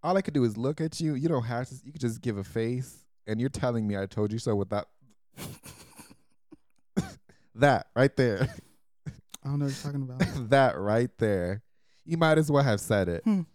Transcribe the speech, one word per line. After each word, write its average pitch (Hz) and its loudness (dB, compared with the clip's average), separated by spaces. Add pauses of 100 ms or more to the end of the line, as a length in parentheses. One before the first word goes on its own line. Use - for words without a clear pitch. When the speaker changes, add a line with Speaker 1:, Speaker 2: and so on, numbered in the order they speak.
Speaker 1:
all 180 2
I 196 2
could 160 -6
do 135 4
is 107 0
look 131 -4
at 160 -4
you. 156 -2
You 139 -2
don't 135 0
have 120 -6
to, - -16 (100)
you 139 -18
could 151 -12
just 117 -4
give 117 -2
a 95 -4
face, 120 -6 (220)
and 110 -2
you're 127 0
telling 120 -2
me 101 0
"I 98 -2
told 104 -2
you 113 -4
so" 113 -2
with 98 -2
that, 104 -6 (480)
<laughs> - -12 (480)
that 127 4
right 135 4
there. 120 2 (960)
Speaker 2:
I 139 -6
don't 143 -2
know 143 0
what 135 -4
you're 143 -8
talking 139 -4
about. 127 -8 (140)
Speaker 1:
<laughs> 120 -4
That 135 4
right 110 0
there. 98 0 (420)
You 165 -4
might 160 6
as 156 2
well 143 6
have 107 2
said 98 2
it. 85 -4
Speaker 2:
Hmm. 202 2 (120)